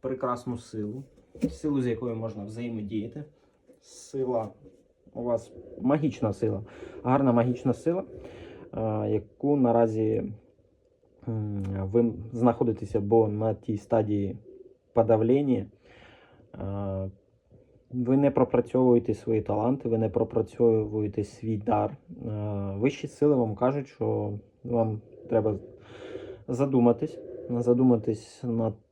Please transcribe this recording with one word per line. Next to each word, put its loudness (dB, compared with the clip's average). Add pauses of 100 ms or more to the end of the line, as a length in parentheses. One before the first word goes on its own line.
прекрасну -6
силу, -10 (460)
силу, -2
з 0
якою -4
можна -8
взаємодіяти. -8 (580)
Сила -6 (640)
у -8
вас -2 (300)
магічна 2
сила, -2 (400)
гарна 4
магічна 2
сила, -2 (680)
а, -2
яку -2
наразі, 2 (920)
м, -4 (280)
ви 2 (200)
знаходитеся 0
або 4
на -2
тій -6
стадії -2 (560)
подавлення. 4 (880)
А, -6 (840)
ви 2
не 4
пропрацьовуєте 4
свої -2
таланти, -2
ви 2
не 0
пропрацьовуєте 0
свій -6
дар. 0 (300)
А, -4
вищі -2
сили 2
вам 0
кажуть, 0
що -2 (300)
вам 0 (280)
треба 2 (920)
задуматись, 2 (300)
задуматись 2
над -2 (180)